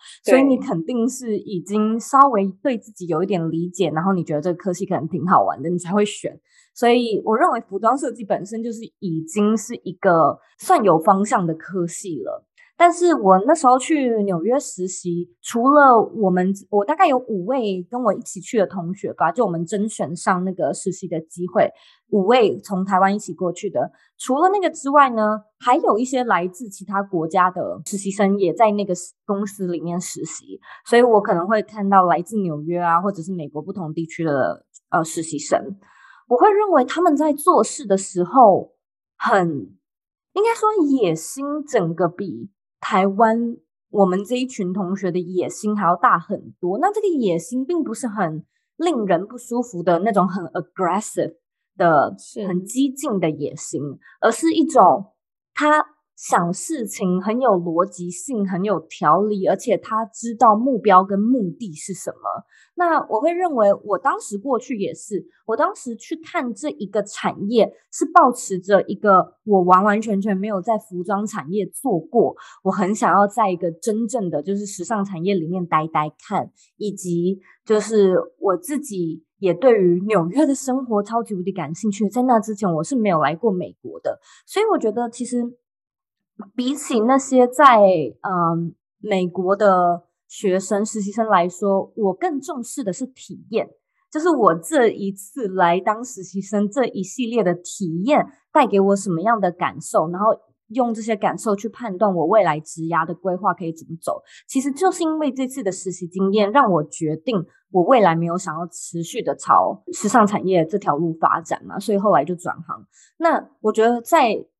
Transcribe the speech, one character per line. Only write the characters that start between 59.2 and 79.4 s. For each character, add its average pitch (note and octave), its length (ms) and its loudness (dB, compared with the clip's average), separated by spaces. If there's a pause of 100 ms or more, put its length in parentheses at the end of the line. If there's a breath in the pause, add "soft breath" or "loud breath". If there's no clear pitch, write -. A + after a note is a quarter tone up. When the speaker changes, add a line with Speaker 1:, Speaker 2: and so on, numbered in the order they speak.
Speaker 2:
理， G#3 260 -2
而 F3+ 80 2
且 F#3+ 220 -2
他 A3+ 260 -4
知 A#3 320 -12
道 A3+ 180 6
目 A#3+ 240 0
标 F#3 240 6
跟 G3 160 -2
目 A3 400 0
的 F#3+ 160 -12
是 F3+ 200 -12
什 - 180 -12
么。 - 320 -8 (320 soft breath)
那 E4 320 0
我 G#3+ 140 -2
会 E4 100 2
认 E4+ 240 -2
为 G3+ 180 6 (120)
我 G3 120 -2
当 D#4 220 -2
时 G3+ 180 -10
过 A3+ 220 -2
去 B3 180 -8
也 F#3 160 -4
是， F3 320 -8 (200 soft breath)
我 A3+ 100 -4
当 E4+ 180 0
时 A#3+ 220 -12
去 - 220 -12
看 D4 360 -6
这 D4 180 -8
一 G#3 140 -10
个 G#3 180 -4
产 G3+ 460 -6
业 A3+ 220 4 (180 soft breath)
是 - 240 -4
抱 D#4+ 200 6
持 - 260 -8
着 F#3+ 240 4
一 G#3 120 -8
个 F#3 400 2 (100)
我 G3+ 180 4
完 F3+ 180 6
完 G#3 200 2
全 G#3+ 180 -2
全 G3 160 -2
没 G3 100 -4
有 G3+ 160 -4
在 A3 160 0
服 F3+ 260 -10
装 G3 220 -2
产 E3+ 260 -8
业 G3 140 -2
做 G#3 320 -2
过， E3 380 0 (280 loud breath)
我 F#3+ 80 0
很 F#3+ 220 0
想 G#3 200 2
要 G3+ 120 6
在 G3+ 240 0
一 F3+ 60 -2
个 E3+ 160 -4
真 A3 340 -4
正 G#3 240 -4
的 D3+ 140 -4
就 G3 140 -4
是 G3+ 80 -6
时 F3+ 180 -10
尚 G3+ 220 -4
产 F3 180 -8
业 G3 100 0
里 D#3+ 140 -2
面 F3 180 -4
待 D#3+ 220 -2
待 D3+ 240 -2 (160)
看， F3 240 -4 (240 soft breath)
以 G#3 160 -6
及 F3+ 480 -4 (260 soft breath)
就 G#3+ 140 2
是 G3+ 380 4 (220)
我 F#3 180 0
自 C#4 200 -6
己 F3 460 -8 (140)
也 F3+ 160 0